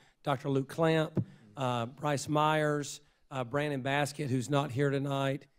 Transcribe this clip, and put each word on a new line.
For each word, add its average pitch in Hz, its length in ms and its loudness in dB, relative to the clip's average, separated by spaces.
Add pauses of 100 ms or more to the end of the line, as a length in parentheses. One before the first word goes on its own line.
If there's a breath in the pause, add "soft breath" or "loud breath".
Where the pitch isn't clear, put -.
(220 loud breath)
Doctor 143 260 0
Luke 135 200 0
Clamp, 160 540 2 (360 loud breath)
uh, 123 280 0
Bryce 143 400 -2
Myers, 151 720 0 (300 soft breath)
uh, 131 140 -4
Brandon 143 380 -2
Baskett, 143 480 -2
who's 127 180 0
not 143 220 2
here 139 180 0
tonight. 139 580 -2 (120)